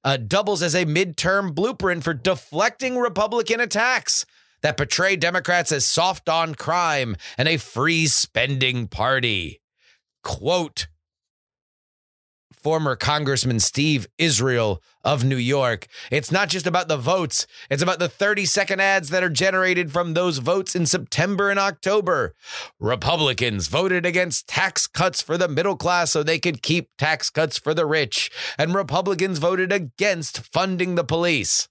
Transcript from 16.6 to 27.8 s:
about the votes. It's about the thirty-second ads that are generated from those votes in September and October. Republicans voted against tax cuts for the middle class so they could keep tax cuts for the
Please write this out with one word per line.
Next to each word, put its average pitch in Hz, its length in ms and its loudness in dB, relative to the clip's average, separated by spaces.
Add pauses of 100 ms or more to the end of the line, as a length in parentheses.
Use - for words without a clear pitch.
about 170 220 0
the 156 80 2
votes. 156 500 -2 (220)
It's 139 120 0
about 175 180 0
the 175 100 0
thirty-second 196 720 0
ads 190 300 2
that 180 120 2
are 180 60 0
generated 180 640 2
from 175 200 0
those 175 260 0
votes 180 360 -2
in 175 100 2
September 185 640 0
and 196 80 0
October. 190 800 0 (420)
Republicans 120 920 0
voted 180 380 0
against 180 400 0
tax - 420 -2
cuts - 340 -2
for 160 160 -2
the 175 100 2
middle 165 300 0
class 175 340 0
so 156 100 2
they 156 160 0
could 151 240 -2
keep 170 360 0
tax 151 320 0
cuts 160 280 0
for 113 160 -2
the 165 120 2